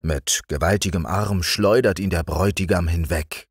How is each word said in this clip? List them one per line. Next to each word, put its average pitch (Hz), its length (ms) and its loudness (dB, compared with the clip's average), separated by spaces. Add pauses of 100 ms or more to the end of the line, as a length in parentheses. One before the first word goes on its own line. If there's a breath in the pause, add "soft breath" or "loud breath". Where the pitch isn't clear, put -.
Mit 76 460 -2
gewaltigem 85 560 0
Arm 98 360 -2
schleudert 101 580 2
ihn 98 100 -2
der 85 140 0
Bräutigam 87 640 0
hinweg. 82 600 -2